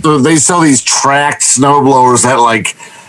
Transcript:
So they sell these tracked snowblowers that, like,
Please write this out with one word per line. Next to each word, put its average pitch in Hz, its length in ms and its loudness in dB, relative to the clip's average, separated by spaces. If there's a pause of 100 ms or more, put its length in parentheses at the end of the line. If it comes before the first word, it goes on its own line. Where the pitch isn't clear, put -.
So 151 160 0
they 156 180 2
sell 175 240 0
these 143 220 2
tracked 143 600 -2
snowblowers 131 800 2
that, 123 180 0
like, 113 360 -2 (320)